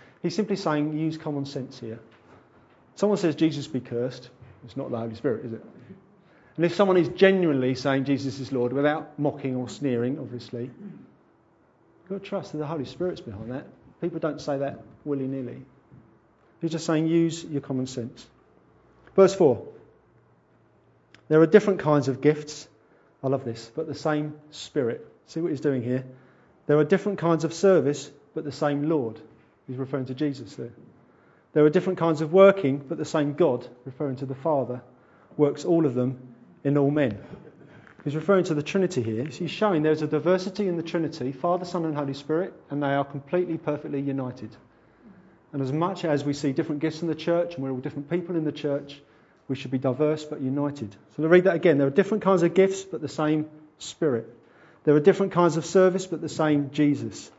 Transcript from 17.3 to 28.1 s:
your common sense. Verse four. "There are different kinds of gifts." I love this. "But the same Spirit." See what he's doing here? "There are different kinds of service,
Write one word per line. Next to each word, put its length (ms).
your 180
common 260
sense. 380
Verse 180
four. 340
"There 140
are 60
different 320
kinds 280
of 140
gifts." 460
I 40
love 160
this. 320
"But 120
the 80
same 400
Spirit." 540
See 140
what 100
he's 100
doing 220
here? 220
"There 120
are 40
different 360
kinds 240
of 100
service, 560